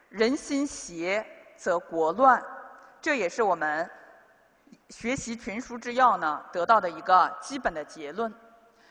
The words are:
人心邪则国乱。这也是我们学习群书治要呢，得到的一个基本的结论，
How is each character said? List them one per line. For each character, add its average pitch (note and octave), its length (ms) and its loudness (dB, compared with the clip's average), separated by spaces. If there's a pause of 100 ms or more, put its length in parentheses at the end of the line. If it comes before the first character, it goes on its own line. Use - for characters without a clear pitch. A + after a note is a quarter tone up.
人 A3+ 280 0
心 C#4+ 280 -4
邪 F#3 600 -6 (320)
则 F3 200 0
国 E3 360 -2
乱。 A#3+ 300 6 (580)
这 D4 160 0
也 F#3 100 0
是 A#3 160 -2
我 F#3 120 2
们 D#3 340 -2 (1000)
学 B3 260 -4
习 A#3 200 -6
群 A3+ 240 -8
书 A#3+ 180 -10
治 A#3+ 180 -8
要 B3 220 6
呢， D#3 340 -2
得 F3 140 -2
到 G#3+ 140 8
的 F3+ 100 -2
一 D#3+ 120 -12
个 F3+ 400 4
基 C4+ 180 -8
本 G#3 140 -2
的 D3+ 100 -6
结 D3 280 -14
论， G#3+ 220 -6 (580)